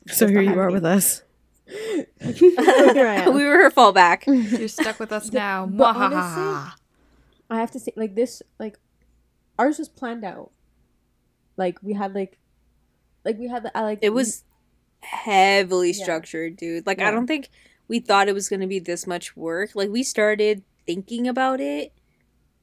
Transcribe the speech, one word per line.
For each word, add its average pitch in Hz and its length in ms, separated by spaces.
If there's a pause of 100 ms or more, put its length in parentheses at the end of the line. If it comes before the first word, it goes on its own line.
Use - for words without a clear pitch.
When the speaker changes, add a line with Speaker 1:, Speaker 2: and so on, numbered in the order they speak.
Speaker 1:
So - 180
Speaker 2:
that's 202 60
Speaker 1:
here 202 100
Speaker 2:
not 196 140
Speaker 1:
you 180 40
are 190 40
Speaker 2:
happening. 180 100
Speaker 1:
with 185 120
us. 180 360 (460)
Speaker 2:
<laughs> - 0
Here 349 1400
I 208 100
am. 269 160
Speaker 3:
<laughs> - 20
We 285 100
were 285 120
her 349 120
fallback. 190 560 (320)
Speaker 4:
You're 220 100
stuck 214 320
with 220 120
us 214 180
Speaker 2:
The, 220 80
Speaker 4:
now. 190 300
Speaker 2:
but 226 280
Speaker 4:
Mwahaha. - 20 (380)
Speaker 2:
honestly, 151 360 (800)
I 226 80
have 226 120
to 262 80
say, - 160
like, 214 200
this, 240 260 (160)
like, 214 220 (800)
ours 294 180
was 311 100
planned 233 380
out. - 240 (1080)
Like, 180 260
we 202 100
had, 196 220
like, 196 240 (840)
like, 214 140
we 240 120
had, 240 140
the, - 140
I, 220 60
like, 214 180
Speaker 3:
It 208 120
was - 320 (560)
heavily 190 920
Speaker 2:
Yeah. 196 120
Speaker 3:
structured, 165 540
dude. 165 300
Like, 190 120
I 180 40
Speaker 2:
Yeah. 208 80
Speaker 3:
don't 233 160
think 294 220 (380)
we 233 120
thought 202 300
it 202 40
was 196 160
gonna 190 180
be 190 120
this 170 280
much 175 280
work. 165 400
Like, 202 140
we 233 140
started 214 600 (220)
thinking 233 420
about 262 320
it. 285 320 (720)